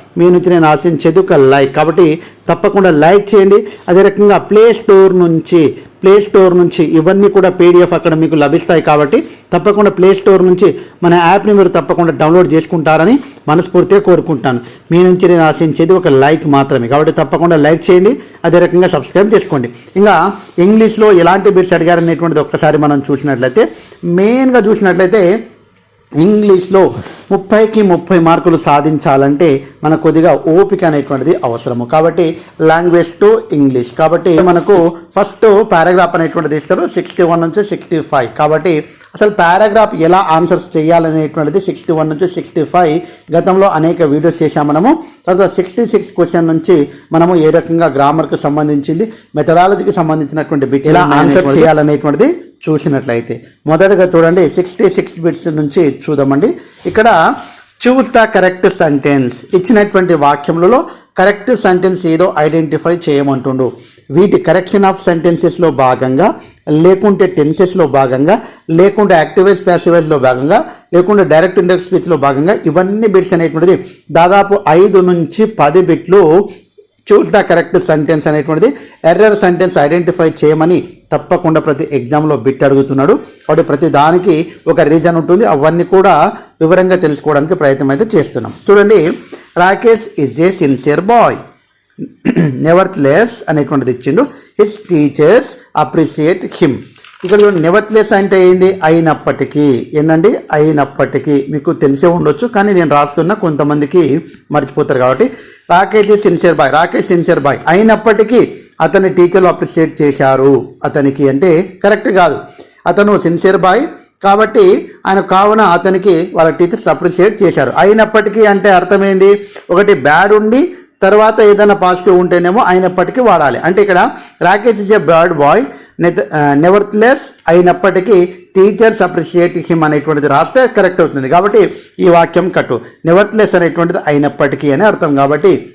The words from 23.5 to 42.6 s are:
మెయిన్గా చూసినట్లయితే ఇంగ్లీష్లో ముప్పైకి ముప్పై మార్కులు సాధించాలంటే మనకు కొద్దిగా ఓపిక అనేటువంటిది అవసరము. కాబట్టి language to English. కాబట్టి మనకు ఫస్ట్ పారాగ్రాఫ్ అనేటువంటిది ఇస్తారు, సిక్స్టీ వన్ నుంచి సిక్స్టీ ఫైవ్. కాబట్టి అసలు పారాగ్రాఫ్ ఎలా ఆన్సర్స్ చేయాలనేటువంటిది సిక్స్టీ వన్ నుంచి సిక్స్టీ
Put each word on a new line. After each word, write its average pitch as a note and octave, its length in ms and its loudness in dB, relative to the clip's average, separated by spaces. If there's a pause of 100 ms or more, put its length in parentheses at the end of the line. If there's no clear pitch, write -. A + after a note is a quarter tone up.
మెయిన్గా A#3 560 0
చూసినట్లయితే F#3+ 840 0 (720)
ఇంగ్లీష్లో F#3+ 800 2 (380)
ముప్పైకి G#3+ 500 0
ముప్పై F3+ 380 0
మార్కులు E3 460 0
సాధించాలంటే C#3+ 1040 0 (160)
మనకు D#3 180 0
కొద్దిగా D#3+ 460 2
ఓపిక F#3+ 360 0
అనేటువంటిది C#3+ 600 -2
అవసరము. A#2+ 420 -6
కాబట్టి D#3+ 520 0 (240)
language E3+ 500 0 (120)
to A3 360 0
English. B2+ 400 -2
కాబట్టి E3 400 0
మనకు F3 580 2 (180)
ఫస్ట్ G#3 560 0
పారాగ్రాఫ్ F3 440 2
అనేటువంటిది E3 420 -4
ఇస్తారు, F#3+ 300 -4
సిక్స్టీ - 360 -6
వన్ E3+ 180 0
నుంచి E3 240 -4
సిక్స్టీ E3 360 -6
ఫైవ్. C3+ 280 -4 (100)
కాబట్టి D3+ 460 -2 (300)
అసలు G#3 140 0
పారాగ్రాఫ్ G#3 640 0
ఎలా E3+ 340 0
ఆన్సర్స్ E3 480 -2
చేయాలనేటువంటిది D#3+ 840 -2
సిక్స్టీ - 320 -6
వన్ D#3 160 -2
నుంచి E3 180 -4
సిక్స్టీ F3 360 -8